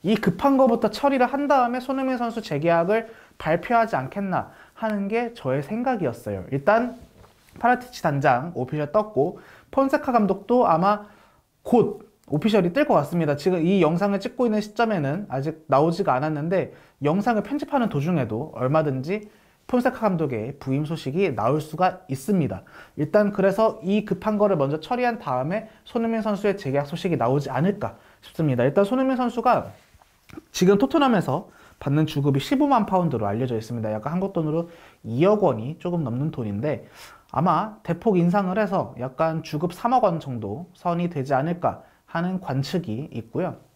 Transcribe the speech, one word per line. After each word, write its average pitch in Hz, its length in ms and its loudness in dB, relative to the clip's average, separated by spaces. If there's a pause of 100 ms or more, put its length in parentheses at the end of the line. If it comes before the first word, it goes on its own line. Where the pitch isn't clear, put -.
이 208 120 2
급한 262 420 2
거부터 233 320 4
처리를 262 360 2
한 277 220 -2
다음에 254 320 2
손흥민 262 380 -2
선수 233 240 -4
재계약을 170 680 2 (280)
발표하지 214 580 0
않겠나 165 560 -4 (220)
하는 208 340 -4
게 233 260 -2
저의 139 300 -2
생각이었어요. 165 880 -4
일단 220 460 0 (640)
파라티치 247 420 0
단장 139 540 2
오피셜 147 360 -4
떴고, - 480 0 (320)
폰세카 269 400 0
감독도 214 560 2
아마 190 380 2 (580)
곧 - 460 2 (180)
오피셜이 175 460 2
뜰 294 120 2
것 277 100 2
같습니다. 151 400 2
지금 170 300 0
이 190 160 4
영상을 185 380 2
찍고 240 260 -2
있는 214 160 0
시점에는 202 680 -2
아직 139 380 -4
나오지가 160 460 4
않았는데, 151 600 -2 (300)
영상을 202 400 2
편집하는 285 460 -2
도중에도 139 680 -2
얼마든지 151 760 0 (400)
폰세카 254 300 0
감독의 143 580 -2
부임 135 260 -2
소식이 156 520 -2
나올 127 260 0
수가 180 460 -2
있습니다. 135 560 -2 (320)
일단 202 360 2
그래서 208 520 2
이 208 200 0
급한 214 360 -2
거를 202 180 2
먼저 143 220 0
처리한 240 400 -2
다음에 151 500 -4 (140)
손흥민 226 400 -2
선수의 202 340 0
재계약 143 300 -2
소식이 165 300 -2
나오지 131 340 0
않을까 135 440 -2 (260)
싶습니다. 131 420 0
일단 135 200 4
손흥민 254 320 0
선수가 233 560 0 (800)
지금 202 280 4
토트넘에서 233 680 2 (300)
받는 151 280 0
주급이 143 320 0
십오만 269 480 2
파운드로 139 400 0
알려져 117 300 -2
있습니다. 110 340 -4
약간 110 220 -6
한국 190 200 -4
돈으로 165 380 -2 (320)
이억 180 400 2
원이 131 340 0
조금 175 260 -4
넘는 131 280 -4
돈인데, 113 560 -4 (440)
아마 180 520 0
대폭 180 340 0
인상을 185 400 2
해서 185 420 -2
약간 160 440 -2
주급 160 280 -4
삼억 240 320 0
원 170 160 2
정도 123 540 -8
선이 175 380 -2
되지 139 240 -2
않을까 156 480 -2 (240)
하는 180 340 -4
관측이 139 720 -4
있고요. 131 440 -6 (180)